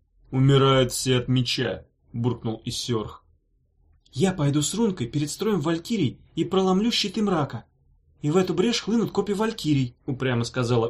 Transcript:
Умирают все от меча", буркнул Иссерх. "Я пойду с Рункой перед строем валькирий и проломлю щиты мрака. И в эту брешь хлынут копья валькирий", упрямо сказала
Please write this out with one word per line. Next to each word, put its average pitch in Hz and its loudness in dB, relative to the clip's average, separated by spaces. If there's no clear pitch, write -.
Умирают 135 4
все 127 0
от 123 -4
меча", 123 -2
буркнул 117 -4
Иссерх. 117 -6
"Я 180 2
пойду 143 0
с - -4
Рункой 190 -2
перед 147 -4
строем 196 -2
валькирий 165 -2
и 165 0
проломлю 190 2
щиты 214 -2
мрака. 156 -2
И 147 0
в 165 2
эту 185 2
брешь 220 0
хлынут 214 0
копья 196 -2
валькирий", 156 0
упрямо 127 -2
сказала 117 0